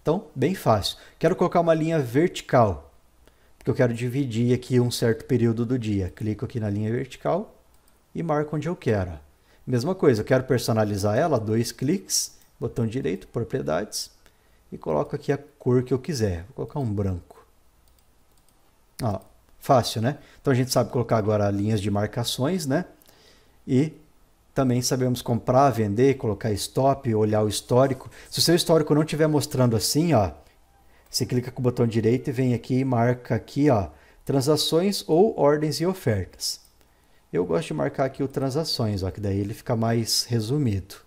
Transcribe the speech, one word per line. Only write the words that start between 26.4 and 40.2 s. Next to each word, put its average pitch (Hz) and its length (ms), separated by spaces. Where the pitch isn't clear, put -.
stop, 131 640
olhar 107 280
o 107 40
histórico. 127 640
Se - 100
o - 20
seu - 120
histórico 160 400
não 151 120
tiver 156 200
mostrando 135 480
assim, 151 400
ó, 98 180
você - 160
clica 123 240
com - 120
o - 20
botão 123 240
direito 117 400
e 135 60
vem 123 200
aqui 127 260
e 135 40
marca 123 520
aqui, 143 340
ó, 104 180
transações 151 840
ou 180 320
ordens 147 400
e 165 60
ofertas. 120 760
Eu 175 140
gosto 165 220
de 165 60
marcar 143 300
aqui 135 180
o 135 60
transações, 131 760
ó, 95 80
que - 120
daí 98 180
ele 104 140
fica 117 240
mais 117 480